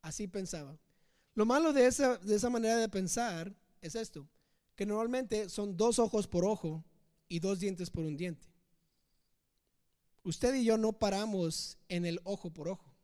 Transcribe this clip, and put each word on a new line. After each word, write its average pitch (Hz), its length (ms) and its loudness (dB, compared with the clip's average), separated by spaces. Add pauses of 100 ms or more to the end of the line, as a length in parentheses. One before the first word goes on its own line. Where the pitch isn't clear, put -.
Así 165 260 -8
pensaba. 160 500 -8 (560)
Lo 214 120 4
malo 294 280 4
de 254 140 8
esa, 254 300 4
de 208 180 0
esa 247 140 0
manera 233 280 2
de 226 120 0
pensar 190 640 -4 (280)
es 160 140 -12
esto, 190 320 -10 (480)
que 196 100 -4
normalmente 214 640 -2
son 202 280 -4
dos 226 220 4
ojos 214 280 2
por 175 180 2
ojo 160 380 -2 (440)
y 170 120 -4
dos 190 200 0
dientes 185 300 -4
por 165 160 -4
un 151 120 -4
diente. 175 300 -8 (1800)
Usted 247 320 0
y 254 100 2
yo 220 120 6
no 220 160 2
paramos 196 840 -2 (120)
en 175 160 -2
el 170 180 -2
ojo 190 280 -6
por 156 160 -10
ojo. - 260 -10 (100)